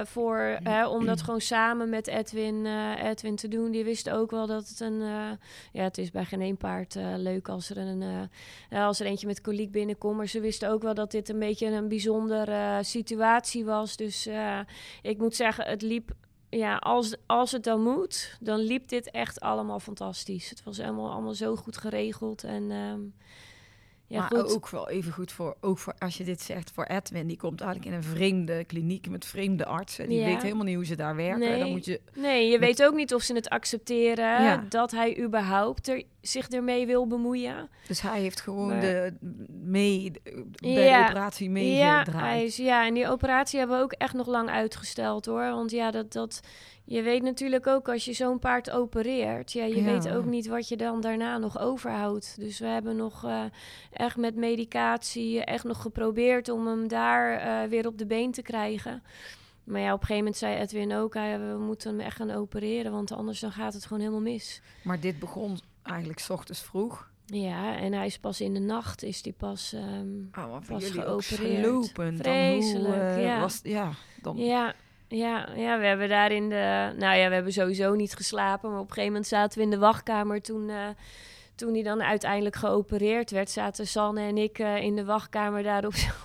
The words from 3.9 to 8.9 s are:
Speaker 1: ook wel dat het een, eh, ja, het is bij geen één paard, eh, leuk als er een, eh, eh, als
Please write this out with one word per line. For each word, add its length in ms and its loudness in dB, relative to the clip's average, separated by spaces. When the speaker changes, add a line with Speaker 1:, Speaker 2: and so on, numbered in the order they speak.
Speaker 1:
ook 180 0
wel 160 -2
dat 200 -4
het 120 -14
een, 220 -4
eh, 280 -4
ja, 120 -2
het 140 -2
is 140 -4
bij 140 -4
geen 160 -4
één 160 -2
paard, 380 -6
eh, 220 -4
leuk 320 -4
als 200 -8
er 80 -10
een, 240 -4
eh, 200 -6
eh, 160 0
als 140 2